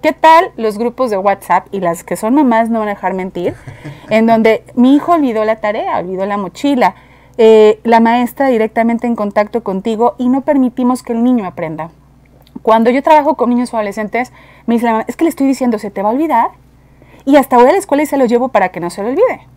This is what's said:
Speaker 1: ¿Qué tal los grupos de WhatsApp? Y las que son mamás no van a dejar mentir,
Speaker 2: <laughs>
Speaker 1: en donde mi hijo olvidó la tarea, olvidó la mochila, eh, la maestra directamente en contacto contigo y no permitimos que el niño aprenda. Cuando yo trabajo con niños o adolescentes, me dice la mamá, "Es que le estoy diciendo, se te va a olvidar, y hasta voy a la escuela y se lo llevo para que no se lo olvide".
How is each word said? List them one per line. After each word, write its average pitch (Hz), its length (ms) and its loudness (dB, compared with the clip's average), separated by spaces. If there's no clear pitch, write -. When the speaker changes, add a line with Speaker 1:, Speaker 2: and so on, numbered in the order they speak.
Speaker 1:
¿Qué 311 100 0
tal 320 440 4
los 214 220 -4
grupos 240 320 -4
de 202 80 -2
WhatsApp? 190 540 -2
Y 196 80 -6
las 170 240 -4
que 175 120 -8
son 220 180 -2
mamás 233 360 2
no 226 80 -2
van 214 100 -4
a 202 40 -6
dejar 190 220 -6
mentir, 185 400 -6
Speaker 2:
<laughs> - 280 -18
Speaker 1:
en 220 160 2
donde 226 380 2
mi 254 200 4
hijo 294 180 0
olvidó 247 320 0
la 220 120 -2
tarea, 226 420 -4
olvidó 185 280 -6
la 202 120 -4
mochila, 240 560 -2
eh, 220 460 6
la 226 160 4
maestra 240 480 0
directamente 226 580 -2
en 233 100 -2
contacto 208 460 -4
contigo 220 560 -2
y 247 100 -2
no 262 140 0
permitimos 254 600 -2
que 247 120 -10
el 226 100 -2
niño 240 220 0
aprenda. 160 440 -10
Cuando 226 280 2
yo 269 120 0
trabajo 302 320 4
con 233 160 -2
niños 247 220 -2
o 240 40 -8
adolescentes, 214 560 -6
me 233 80 0
dice 233 120 0
la 233 60 2
mamá, 226 160 -2
"Es - 80 -12
que 339 80 0
le 330 60 2
estoy 277 160 -2
diciendo, 247 320 -2
se 202 120 -10
te 196 120 -8
va 208 80 0
a - 20 -2
olvidar, 285 380 0
y 277 120 4
hasta 262 200 2
voy 240 120 6
a 302 40 4
la 403 60 0
escuela 294 240 -2
y 302 40 -2
se - 120 -4
lo 269 80 2
llevo 240 220 0
para 196 220 0
que 180 100 -10
no 175 100 -6
se 202 120 -10
lo 208 60 -6
olvide". 320 380 -2